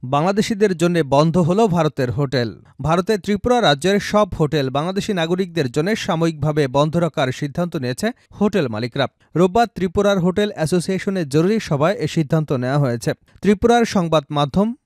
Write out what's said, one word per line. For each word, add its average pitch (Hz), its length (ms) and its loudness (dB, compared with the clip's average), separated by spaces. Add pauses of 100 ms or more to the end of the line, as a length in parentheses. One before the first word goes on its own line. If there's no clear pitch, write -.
(140)
বাংলাদেশিদের 196 600 2
জন্য 175 200 0 (180)
বন্ধ 156 240 4
হলো 180 300 2
ভারতের 151 500 0
হোটেল। 131 300 -2 (340)
ভারতের 180 420 0
ত্রিপুরা 208 360 0
রাজ্যের 170 380 2 (120)
সব 208 180 2 (100)
হোটেল 151 320 0
বাংলাদেশি 180 500 -4
নাগরিকদের 170 540 -2
জন্য 151 220 0
সাময়িকভাবে 156 680 -2 (140)
বন্ধ 147 200 2
রাখার 160 320 0 (120)
সিদ্ধান্ত 160 360 -4
নিয়েছে 127 320 -4 (300)
হোটেল 202 360 0
মালিকরা। 120 320 -4 (320)
রোববার 190 360 2
ত্রিপুরার 196 500 0
হোটেল 185 320 0
অ্যাসোসিয়েশনের 180 760 -2
জরুরি 175 220 2 (120)
সভায় 160 360 0
এ - 20 -2 (100)
সিদ্ধান্ত 160 360 0
নেওয়া 135 320 0
হয়েছে। 120 260 -2 (320)
ত্রিপুরার 233 420 4 (100)
সংবাদ 160 360 2
মাধ্যম 151 380 0 (180)